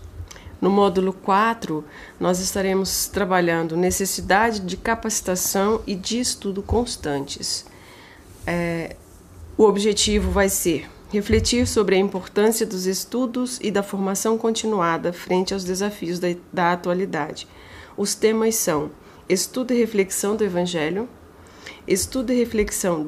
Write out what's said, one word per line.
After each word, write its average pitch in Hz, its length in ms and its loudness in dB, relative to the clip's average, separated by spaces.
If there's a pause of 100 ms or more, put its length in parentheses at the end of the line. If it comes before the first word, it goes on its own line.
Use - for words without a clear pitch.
(600)
No 185 80 4
módulo 190 440 4
quatro, 196 720 0 (340)
nós 180 200 2
estaremos 190 680 0
trabalhando 170 720 0
necessidade 185 840 2
de 180 160 -6
capacitação 208 1120 0
e 202 80 -2
de 214 240 -4
estudo 202 420 -4
constantes. - 1040 -4 (800)
É, 170 520 -4 (600)
o 208 60 6
objetivo 202 680 4
vai 196 180 4
ser 165 400 -2 (240)
refletir 220 520 2
sobre 196 300 4
a 185 40 6
importância 208 640 2
dos 185 200 -4
estudos 240 760 -2
e 208 100 0
da 202 100 2
formação 196 560 0
continuada 185 760 0
frente 185 400 0
aos 196 100 -4
desafios 180 560 -4
da, 180 80 -2 (240)
da 175 220 2
atualidade. 175 720 -4 (480)
Os 202 180 -2
temas 220 420 2
são 151 360 0 (380)
estudo 240 440 0
e 240 40 4
reflexão 208 580 0
do 214 80 2
Evangelho, 175 640 -2 (800)
estudo 233 460 0
e 247 40 2
reflexão 208 720 0